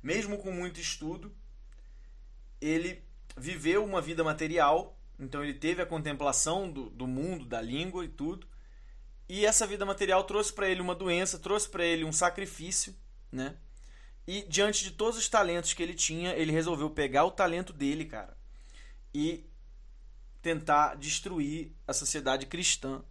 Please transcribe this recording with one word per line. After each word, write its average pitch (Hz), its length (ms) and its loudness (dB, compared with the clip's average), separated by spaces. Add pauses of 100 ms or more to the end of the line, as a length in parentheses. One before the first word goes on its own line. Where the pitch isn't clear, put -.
Mesmo 202 380 0
com 190 140 -6
muito 175 260 -4
estudo, 170 560 -6 (1300)
ele 165 420 -2 (340)
viveu 160 480 2
uma 190 160 0
vida 160 220 -2
material, 156 760 4 (220)
então 135 240 -4
ele 147 120 -2
teve 165 280 0
a 170 40 0
contemplação 156 840 2
do, 135 200 -8
do 123 160 -6
mundo, 147 380 -2
da 117 160 -4
língua 170 440 -4
e 160 40 -8
tudo, 165 380 -4 (840)
e 196 160 0
essa 220 220 6
vida 202 180 -2
material 190 400 4
trouxe 208 280 0
pra 202 160 2
ele 185 120 4
uma 180 140 0
doença, 180 440 2
trouxe 208 300 0
pra 175 160 0
ele 165 200 4
um 156 80 -2
sacrifício, 180 840 0 (380)
né? 131 240 -6 (680)
E 196 160 -6
diante 196 420 4
de 190 80 -8
todos 220 240 2
os 233 120 0
talentos 175 440 4
que - 100 0
ele 170 120 -2
tinha, 165 400 0
ele 156 180 2
resolveu 160 380 2
pegar 143 340 6
o 185 60 4
talento 180 420 2
dele, 143 320 0
cara, - 320 -10 (760)
e 156 320 0 (960)
tentar 156 540 4
destruir 156 760 -2 (140)
a 139 60 0
sociedade 135 540 0
cristã 135 640 0